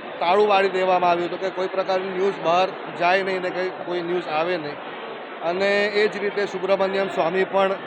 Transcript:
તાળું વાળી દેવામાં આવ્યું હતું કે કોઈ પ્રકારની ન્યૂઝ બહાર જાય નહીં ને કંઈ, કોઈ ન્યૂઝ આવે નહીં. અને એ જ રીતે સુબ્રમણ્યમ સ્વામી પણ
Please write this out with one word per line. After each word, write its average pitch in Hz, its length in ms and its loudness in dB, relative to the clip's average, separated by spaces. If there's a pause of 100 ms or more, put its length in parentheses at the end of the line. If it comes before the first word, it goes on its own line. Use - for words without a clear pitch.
(200)
તાળું 196 280 4
વાળી 196 220 4
દેવામાં 185 420 4
આવ્યું 175 160 2
હતું 175 140 -6
કે 190 80 -2
કોઈ 185 180 -2
પ્રકારની 185 500 -2
ન્યૂઝ 190 160 2 (100)
બહાર 175 240 4 (320)
જાય 185 240 4
નહીં 190 180 -2
ને 180 80 -2
કંઈ, 185 220 -2 (140)
કોઈ 175 160 -4
ન્યૂઝ 170 260 -4
આવે 165 300 0
નહીં. 147 160 -8 (680)
અને 196 440 0
એ 208 220 2
જ 202 100 -6
રીતે 202 280 -2
સુબ્રમણ્યમ 190 600 0
સ્વામી 185 360 0
પણ 190 280 2 (160)